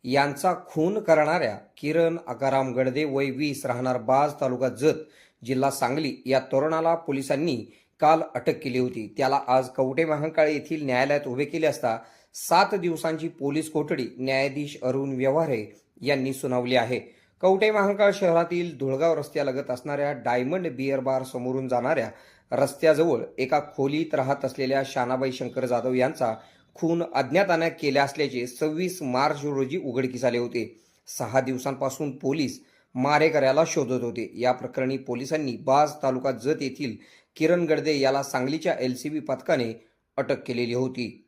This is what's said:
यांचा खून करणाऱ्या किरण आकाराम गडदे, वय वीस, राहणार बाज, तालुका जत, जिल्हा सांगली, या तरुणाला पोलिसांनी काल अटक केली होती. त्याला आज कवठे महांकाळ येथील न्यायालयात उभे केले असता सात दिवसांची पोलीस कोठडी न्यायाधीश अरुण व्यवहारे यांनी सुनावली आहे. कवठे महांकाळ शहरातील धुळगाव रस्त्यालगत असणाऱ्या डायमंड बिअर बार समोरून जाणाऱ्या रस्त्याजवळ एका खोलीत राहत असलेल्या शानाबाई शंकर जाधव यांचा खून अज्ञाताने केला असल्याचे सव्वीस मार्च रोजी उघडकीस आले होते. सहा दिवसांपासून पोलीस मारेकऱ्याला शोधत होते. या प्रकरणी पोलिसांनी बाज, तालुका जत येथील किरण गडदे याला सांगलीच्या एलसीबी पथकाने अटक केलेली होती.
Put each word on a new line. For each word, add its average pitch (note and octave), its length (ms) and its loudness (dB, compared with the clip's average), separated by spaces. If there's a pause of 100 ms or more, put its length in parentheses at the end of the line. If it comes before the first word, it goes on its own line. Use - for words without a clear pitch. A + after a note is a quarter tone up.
यांचा C#3 500 0 (140)
खून F#3 320 0
करणाऱ्या D3+ 560 2 (220)
किरण E3 400 0 (100)
आकाराम C3 460 0
गडदे, C3 300 0
वय C#3 260 0
वीस, C3+ 360 -4
राहणार B2+ 320 -2
बाज, C3+ 440 2
तालुका C3 280 0
जत, A#2+ 320 0 (440)
जिल्हा C3 260 0
सांगली, C3+ 440 -2 (100)
या C3 140 4 (120)
तरुणाला D#3+ 440 2
पोलिसांनी C#3+ 600 -2 (460)
काल D#3+ 200 6 (140)
अटक C#3 280 0
केली B2+ 160 -2
होती. B2 280 -2 (100)
त्याला C#3 300 2
आज C3 220 4
कवठे C#3 360 0
महांकाळ D#3 440 2
येथील D3+ 360 -4
न्यायालयात C#3 420 2
उभे C3 180 -2
केले D#3 220 0
असता A#2+ 300 0 (380)
सात G3 400 2
दिवसांची D#3+ 520 -2
पोलीस D3+ 440 -4
कोठडी D3 340 -2 (120)
न्यायाधीश C3+ 680 -2
अरुण C3+ 320 -2
व्यवहारे C3+ 480 2 (380)
यांनी C3+ 320 0
सुनावली B2+ 420 -2
आहे. A#2+ 240 2 (420)
कवठे G3 300 4
महांकाळ G3+ 420 4
शहरातील E3+ 640 0
धुळगाव C3+ 360 2
रस्त्यालगत C#3 580 -2
असणाऱ्या C#3+ 420 -4
डायमंड B2+ 540 -2
बिअर C3+ 320 -2
बार C3 240 0
समोरून B2+ 440 -4
जाणाऱ्या B2 420 0 (420)
रस्त्याजवळ C#3+ 720 2 (140)
एका C3 220 2 (160)
खोलीत D3 400 -2
राहत C3+ 300 0
असलेल्या C3+ 400 0
शानाबाई C3 460 0
शंकर B2+ 340 -4
जाधव A#2+ 280 0
यांचा B2+ 400 0 (420)
खून E3+ 280 0 (120)
अज्ञाताने E3 540 2
केला C#3+ 340 2
असल्याचे C3+ 440 -2
सव्वीस D#3 540 -4
मार्च C#3 420 0
रोजी C#3 340 -2
उघडकीस B2+ 460 -4
आले A#2+ 140 2
होते. A#2+ 440 -4 (260)
सहा B2+ 320 -2
दिवसांपासून C3 800 -4
पोलीस C#3 420 -2 (360)
मारेकऱ्याला C#3+ 720 4
शोधत B2+ 360 0
होते. A#2 320 -6
या B2 160 2
प्रकरणी C3 460 -2
पोलिसांनी C3 600 -4
बाज, C#3+ 340 4 (120)
तालुका C3 280 0
जत C3 300 -2
येथील B2+ 340 -6 (420)
किरण E3+ 280 4
गडदे D#3 340 2
याला C3+ 240 2
सांगलीच्या C#3+ 560 -2
एलसीबी C3 400 -4
पथकाने C3 520 -2 (460)
अटक C3+ 300 -2
केलेली A#2+ 260 -2
होती. B2 340 -2 (200)